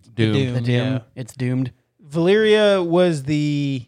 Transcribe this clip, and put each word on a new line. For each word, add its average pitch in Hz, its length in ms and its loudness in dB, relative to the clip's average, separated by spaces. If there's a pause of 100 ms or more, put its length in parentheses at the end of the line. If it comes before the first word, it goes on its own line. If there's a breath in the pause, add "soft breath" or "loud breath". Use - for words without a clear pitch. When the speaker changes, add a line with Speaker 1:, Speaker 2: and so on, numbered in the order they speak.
(140)
Speaker 1:
Doomed. 110 200 0
Speaker 2:
Doomed, 127 220 -2
Speaker 3:
The 123 40 -4
Doom. 123 340 0
Speaker 2:
yeah. 120 40 -2 (180)
Speaker 3:
It's 127 180 -14
doomed. 127 380 -4 (340)
Speaker 2:
Valyria 202 800 2
was 170 380 0
the 143 640 -2